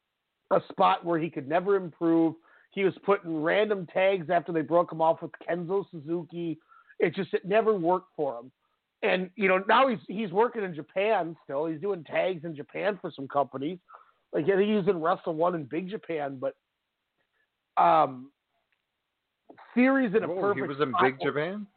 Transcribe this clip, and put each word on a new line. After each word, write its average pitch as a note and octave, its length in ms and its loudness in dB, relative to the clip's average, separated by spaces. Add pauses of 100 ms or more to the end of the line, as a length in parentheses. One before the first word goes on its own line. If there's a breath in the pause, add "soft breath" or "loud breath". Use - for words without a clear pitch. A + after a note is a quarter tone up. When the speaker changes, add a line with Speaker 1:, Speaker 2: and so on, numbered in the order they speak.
(500)
Speaker 1:
a F#3+ 100 4 (100)
spot F#3 340 2
where E3+ 140 0
he D#3+ 100 -2
could C#3 200 -10
never F#3 280 2
improve. E3 600 2 (340 soft breath)
He G3 140 -2
was E3+ 100 2 (100)
putting E3 380 0
random F#3+ 440 0
tags F#3 440 0
after F3 220 0
they D#3+ 100 0
broke E3 300 2
him D#3+ 100 -4
off D#3+ 180 2
with E3 120 -12 (140)
Kenzo F3 440 -4
Suzuki. E3 680 -6 (420 soft breath)
It F3+ 140 0
just, F#3+ 200 -6
it G#3 100 -2
never G#3+ 300 2
worked F3+ 420 0
for C3+ 220 -4
him. C3 120 -16 (520)
And, F#3 340 0
you G3 120 2
know, F#3 200 4
now B3 200 6
he's, G#3+ 100 -2 (100)
he's G3+ 240 -4
working A#3 300 0
in F#3 120 -6
Japan F3+ 720 -2
still. D3 220 -4
He's D#3+ 140 -6
doing F#3 240 -4
tags E3 400 -2
in E3 120 -8
Japan E3+ 440 -6
for F3 140 -8
some C#3 140 -10
companies. C#3 500 -2 (540 loud breath)
Like, D#3+ 120 0
I G3 120 4
think G3+ 120 4
he A3 60 2
was G3 140 2
in F3+ 120 2
Wrestle F3 340 0
One E3+ 200 0
in D#3 100 -4
Big E3+ 260 -8
Japan, D3 500 -8
but, C3+ 160 -6 (1300)
um, C#3+ 480 2 (1400)
Theory's B3+ 400 4
in G3+ 100 2
a D3 60 -4
Speaker 2:
Oh, F#3 100 -4
Speaker 1:
perfect G3+ 160 0
Speaker 2:
he - 60 -2
was C#3 180 -4
in C3+ 100 0
Speaker 1:
spot. A#2+ 120 2
Speaker 2:
Big C3 180 2
Japan? E3 460 -4 (100)